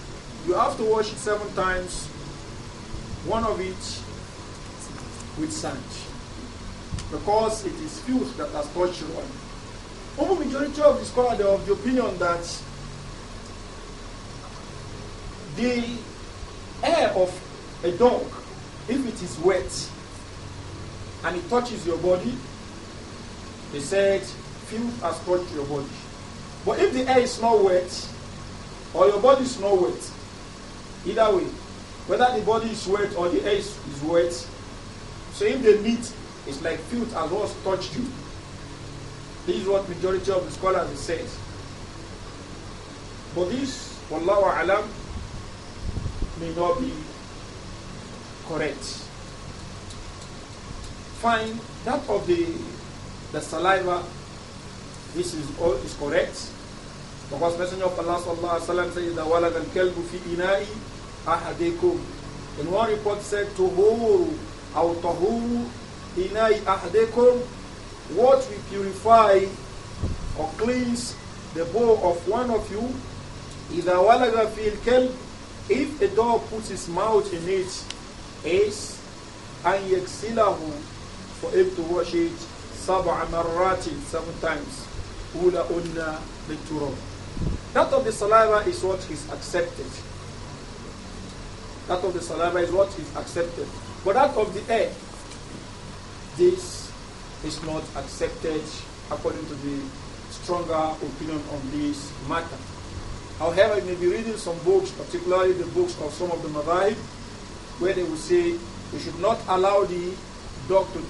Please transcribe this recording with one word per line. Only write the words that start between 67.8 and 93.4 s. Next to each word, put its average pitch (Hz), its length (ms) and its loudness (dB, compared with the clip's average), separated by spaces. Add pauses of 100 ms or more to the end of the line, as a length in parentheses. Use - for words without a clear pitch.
What 247 340 8
will 202 220 -8
purify 196 720 8 (960)
or 151 180 -2
cleanse 240 600 0 (380)
the 165 100 0
bowl 220 400 6
of 170 240 4
one 240 220 2
of 220 200 0
you? 233 240 -2 (800)
إذا 175 240 4
ولغ 226 560 8
في 208 240 0
الكلب. 254 340 6 (560)
If 262 320 2
a 196 140 6
dog 226 340 4
puts 220 200 -6
his 180 200 -6
mouth 202 460 4
in 165 140 -4
it, 190 180 2 (800)
is 403 560 2 (640)
أن 196 260 4
يغسله, 202 640 2 (840)
for 494 100 -4
him 370 240 6
to 349 80 -2
wash - 320 0
it, 170 160 4 (560)
سبع 165 460 2
مرات, 170 500 2 (240)
seven 160 340 -4
times. 156 460 -4 (480)
أولهن 165 840 0 (300)
بالتراب. 151 460 -4 (800)
That 285 180 6
of 269 120 6
the 220 80 0
saliva 214 560 6
is - 140 0
what 185 280 0
is 151 200 -8
accepted. - 600 -4 (2000)
That 180 140 0
of 185 120 0
the 170 80 -4
saliva 170 360 0
is 175 120 2
what 190 180 6 (100)
is 151 180 -8
accepted. 147 500 -4 (380)